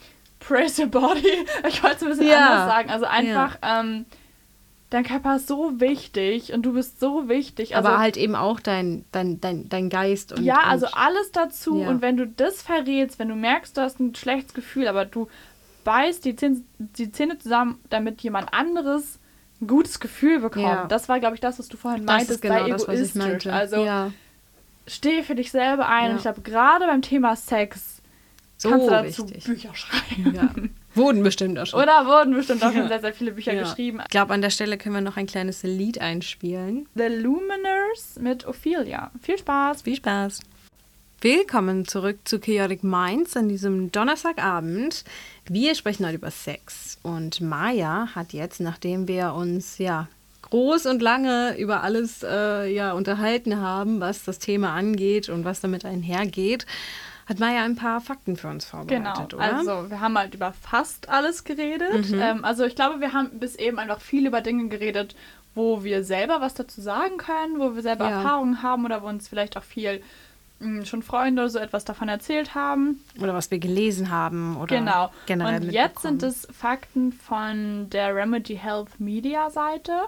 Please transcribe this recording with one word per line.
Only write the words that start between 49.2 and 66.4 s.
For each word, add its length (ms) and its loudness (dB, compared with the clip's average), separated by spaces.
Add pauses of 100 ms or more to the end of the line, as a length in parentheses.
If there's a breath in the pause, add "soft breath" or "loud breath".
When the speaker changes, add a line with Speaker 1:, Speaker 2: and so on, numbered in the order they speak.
Speaker 2:
uns 440 -4
ja 300 -2 (420)
groß 380 2
und 140 2
lange 580 2
über 240 -2
alles, 400 -2
äh, 500 0
ja, 200 -2
unterhalten 680 0
haben, 400 0
was 220 -4
das 160 -8
Thema 340 0
angeht 560 0
und 160 -4
was 160 -4
damit 240 -2
einhergeht, 800 -2 (640 loud breath)
hat 100 -4
Maya 260 0
ein 120 -2
paar 260 -4
Fakten 340 -8
für 120 -10
uns 180 -10
vorbereitet, 640 -6
Speaker 1:
Genau. 140 -6
Speaker 2:
oder? 140 2
Speaker 1:
Also, 340 -2
wir 100 -10
haben 160 0
halt 160 -2
über 200 -6
fast 540 -4
alles 360 0
geredet. 640 -2
Speaker 2:
Mhm. 100 0
Speaker 1:
Ähm, 260 0
also, 200 0
ich 100 -2
glaube, 240 0
wir 140 -2
haben 160 0 (100)
bis 180 -8
eben 200 -2
einfach 240 -6
viel 240 0
über 160 0
Dinge 280 -2
geredet, 460 -4 (380 loud breath)
wo 300 0
wir 200 0
selber 380 0